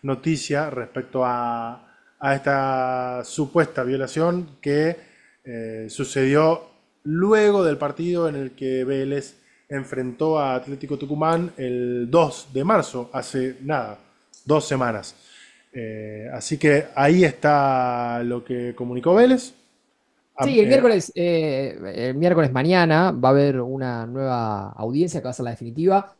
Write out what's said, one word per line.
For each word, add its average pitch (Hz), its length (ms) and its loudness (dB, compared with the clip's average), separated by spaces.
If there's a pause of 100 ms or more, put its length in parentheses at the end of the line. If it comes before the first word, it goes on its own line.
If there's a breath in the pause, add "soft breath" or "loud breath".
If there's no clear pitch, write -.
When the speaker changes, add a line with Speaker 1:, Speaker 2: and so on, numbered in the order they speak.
Speaker 1:
noticia 143 680 -2
respecto 127 540 -6
a, 120 640 -4 (320 soft breath)
a 139 140 0
esta 131 880 -2
supuesta 151 580 -2
violación 156 800 -2
que, 156 360 0 (480 soft breath)
eh, 113 460 -10
sucedió 143 720 2 (400)
luego 202 640 2
del 147 140 0
partido 165 500 -2
en 147 80 -4
el 135 160 -8
que 131 320 -4
Vélez 139 560 -4 (280 soft breath)
enfrentó 135 680 -4
a 135 160 0
Atlético 135 440 -6
Tucumán 160 580 -2
el 123 540 -4
dos 160 420 2
de 135 120 -2
marzo, 160 480 0
hace 131 500 -6
nada, 127 360 -4 (460)
dos 151 220 2
semanas. 123 500 -4 (540 soft breath)
Eh, 110 600 -12
así 127 240 -6
que 143 380 4
ahí 156 300 6
está 127 1000 2
lo 120 180 -4
que 123 320 -6
comunicó 123 400 0
Vélez. 247 380 4 (840)
A- 135 100 -2
Speaker 2:
Sí, 262 140 4
el 208 60 8
Speaker 1:
eh, 214 40 4
Speaker 2:
miércoles, 247 460 4
eh, 156 640 0 (160)
el 127 200 -2
miércoles 165 360 2
mañana 165 640 4
va 127 160 2
a 135 40 6
haber 139 280 4
una 123 460 -6
nueva 117 640 -4
audiencia 143 500 -2
que 131 40 -16
va 127 60 -6
a 127 40 -10
ser 127 100 -6
la 120 60 -6
definitiva 160 680 -2